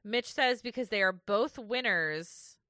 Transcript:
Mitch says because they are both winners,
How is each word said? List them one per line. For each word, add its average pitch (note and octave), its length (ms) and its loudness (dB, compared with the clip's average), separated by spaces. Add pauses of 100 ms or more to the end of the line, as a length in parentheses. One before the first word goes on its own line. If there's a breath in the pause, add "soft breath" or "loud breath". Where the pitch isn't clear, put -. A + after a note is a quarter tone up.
Mitch A#3 280 -2
says B3+ 300 2
because B3 280 -6
they G#3 120 2
are F#3+ 100 4
both G#3 460 0
winners, F#3+ 1000 -2 (120)